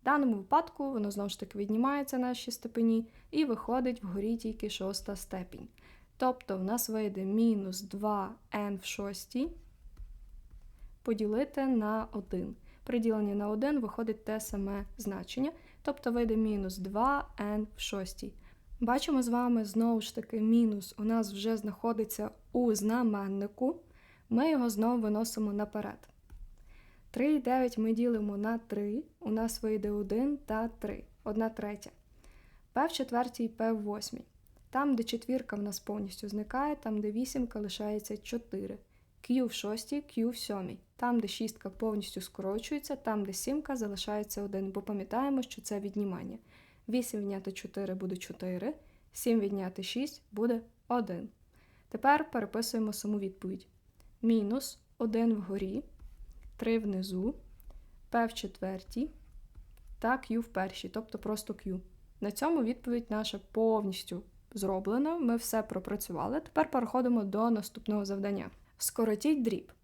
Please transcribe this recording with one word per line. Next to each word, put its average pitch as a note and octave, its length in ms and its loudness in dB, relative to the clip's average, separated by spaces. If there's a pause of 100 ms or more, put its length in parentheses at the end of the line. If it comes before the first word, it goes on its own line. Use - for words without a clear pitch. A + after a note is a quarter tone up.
В - 20 -20
даному C4 320 4
випадку C#4 540 0
воно, G#3+ 200 -2
знову G3+ 180 -2
ж - 120 -8
таки, G3+ 180 -10
віднімається C4 600 2
наші B3 320 -2
степені A3+ 580 2 (220)
і D#4 140 4
виходить B3 580 0
вгорі G3+ 340 0
тільки A3 340 -4
шоста G3 460 -4
степінь. - 520 -8 (480)
Тобто B3+ 420 0
в F#3 60 0
нас A3+ 240 0
вийде G#3 360 0
мінус G3+ 580 4
два G3+ 520 -2 (200)
н G3+ 220 0
в F#3 80 -10
шостій G#3 680 -4 (1500)
поділити A3+ 640 0
на A3 460 2
один. F#3+ 440 -4 (280)
При A#3+ 140 0
діленні G#3+ 360 2
на G#3 140 0
один C4 320 2
виходить A3 440 -4
те A3 160 -2
саме G3+ 440 -4 (140)
значення, G#3+ 540 -2 (300)
тобто C#4 300 0
вийде A#3 240 4
мінус G3+ 420 0
два A3 500 2 (120)
н G#3 260 0 (100)
в - 40 -10
шостій. - 520 -6 (480)
Бачимо C4 420 4
з A#3+ 60 2
вами, A#3+ 360 4
знову A3 360 4
ж - 140 -8
таки, A3+ 260 -4
мінус A3 580 6
у G#3 60 -4
нас A3 280 2
вже G#3 240 0
знаходиться G#3+ 720 -2 (220)
у A#3+ 220 4
знаменнику. G#3 1000 2 (540)
Ми C4+ 200 6
його B3 200 4
знову A3+ 320 4
виносимо G#3+ 500 0
наперед. G#3 560 -4 (1040)
Три C#4 200 4
і D4 40 4
дев'ять B3 400 2
ми A3 140 4
ділимо A3 440 2
на A3 220 0
три, G#3 440 -2 (180)
у A3+ 100 -4
нас A3+ 320 0
вийде G#3+ 280 0
один G#3 460 0
та A3+ 320 -2
три, - 360 -8 (200)
одна A3 240 2
третя. G#3 420 -8 (840)
P C4+ 140 4
в E4 40 -2
четвертій, B3 680 0
P A3+ 140 2
в G#3+ 100 0
восьмій. G#3 420 -6 (460)
Там, C4+ 260 4
де A3+ 80 2
четвірка A#3+ 520 -2
в G#3 60 -2
нас G#3 180 -4
повністю G#3 480 -6
зникає, B3 480 -2
там, A3 240 -2
де G#3+ 100 0
вісімка, A#3+ 500 -2
лишається G#3 560 -4
чотири. G#3 600 -6 (520)
Q B3+ 140 4
в A3+ 80 -2
шостій, A3 440 -4
Q C4 320 0
в A#3+ 80 -4
сьомій. G3 420 -6 (180)
Там, A#3+ 240 2
де G#3 80 0
шістка A3 420 -6
повністю G#3+ 500 -2
скорочується, A3+ 760 -4
там, G#3+ 280 0
де G3 80 -4
сімка, C#4 440 -2
залишається G#3 640 -4
один, G3 280 -2
бо G3 120 -4
пам'ятаємо, A3+ 600 0
що A#3+ 200 -8
це G3+ 180 -4
віднімання. G3 580 -4 (500)
Вісім A#3 320 0
відняти G3 320 -4
чотири F#3+ 420 -6
буде F#3+ 220 -4
чотири, F#3 580 -4 (380)
сім A3+ 280 4
відняти G3 420 -2
шість B3 400 -4 (100)
буде A3+ 280 2 (280)
один. G#3+ 400 -2 (600)
Тепер D4 420 4
переписуємо A3 600 -2
саму G#3 260 -2
відповідь. F#3+ 480 -6 (560)
Мінус A3+ 560 2 (200)
один A3+ 360 4
вгорі, G3 500 -4 (720)
три A3+ 220 2
внизу, G3 560 0 (800)
P A#3 140 4
в A3+ 80 -4
четвертій F#3+ 760 -6 (880)
та A#3 180 2
Q A#3 220 -2
в A#3 60 -2
першій, F#3+ 440 -4
тобто A3 300 -6
просто G#3 340 -4
Q. F#3 280 -6 (400)
На G3+ 100 -2
цьому D4 320 2
відповідь A#3+ 480 0
наша G#3+ 300 -2 (120)
повністю G#3 720 2 (300)
зроблена, G3 640 2
ми A#3+ 180 4
все A3+ 260 0
пропрацювали. G#3 800 -2
Тепер D#4 300 0
переходимо A#3+ 540 4
до G#3 260 2
наступного G#3 540 0
завдання. G3 460 -2 (280)
Скоротіть A#3 640 2
дріб. A3+ 300 0 (120)